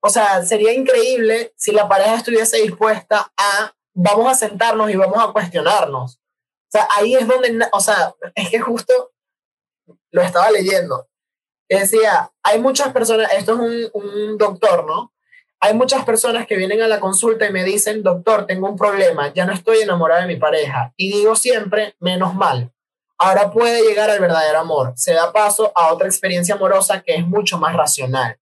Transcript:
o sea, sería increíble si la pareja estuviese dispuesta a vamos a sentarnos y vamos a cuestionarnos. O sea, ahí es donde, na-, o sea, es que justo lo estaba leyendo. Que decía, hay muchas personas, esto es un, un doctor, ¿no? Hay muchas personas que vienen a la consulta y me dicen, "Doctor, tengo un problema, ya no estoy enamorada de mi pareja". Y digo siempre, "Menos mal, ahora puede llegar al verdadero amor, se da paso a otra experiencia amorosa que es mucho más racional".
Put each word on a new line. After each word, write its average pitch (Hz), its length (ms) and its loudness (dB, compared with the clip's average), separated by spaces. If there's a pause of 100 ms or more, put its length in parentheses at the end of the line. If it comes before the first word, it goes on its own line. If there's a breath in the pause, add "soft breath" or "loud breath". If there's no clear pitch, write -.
o 202 80 0
sea, 202 380 2
sería 214 260 2
increíble 240 840 0
si - 160 -6
la 202 160 2
pareja 196 260 2
estuviese 226 480 0
dispuesta 214 760 -2
a 202 380 -2 (180)
vamos 208 380 2
a 262 40 2
sentarnos 220 560 0
y 190 60 -2
vamos 196 260 2
a - 100 0
cuestionarnos. 165 840 -2
O - 540 -20
sea, 208 160 2 (100)
ahí 220 180 2
es 254 120 4
donde, 254 260 2
na-, 226 200 0
o 202 80 0
sea, 196 340 0 (200)
es 196 160 -6
que 226 100 0
justo 247 520 -2 (1000)
lo 175 120 0
estaba 175 280 2
leyendo. 190 580 -2 (600)
Que 196 120 2
decía, 208 500 2 (120)
hay 214 180 2
muchas 262 320 0
personas, 220 400 0
esto 220 220 0
es 240 40 -2 (360)
un, 202 100 -8
un 208 340 -6
doctor, 190 480 0
¿no? - 260 -6 (480 soft breath)
Hay 208 140 2
muchas 254 300 0
personas 233 420 -2
que 208 100 -4
vienen 196 260 -2
a 226 60 0
la 208 120 0
consulta 220 460 0
y 202 60 -4
me 185 120 -4
dicen, 208 400 -4
"Doctor, 185 420 0
tengo 190 240 -4
un 202 60 -10
problema, 180 560 0
ya 180 120 -2
no 190 80 -2
estoy 220 280 0
enamorada 175 400 0
de 180 80 -6
mi 170 80 -6
pareja". 139 600 -2
Y 190 140 -6
digo 208 240 2
siempre, 214 640 -2
"Menos 180 360 -2
mal, 143 380 -2 (460)
ahora 196 320 2
puede 233 320 2
llegar 214 280 2
al 208 100 2
verdadero 160 400 2
amor, 151 360 -2
se - 180 0
da - 180 2
paso 208 420 2
a 214 180 4
otra 190 140 0
experiencia 180 480 -2
amorosa 190 480 0
que 165 140 -2
es 170 100 -2
mucho 190 320 -2
más 160 160 -2
racional". 131 680 -2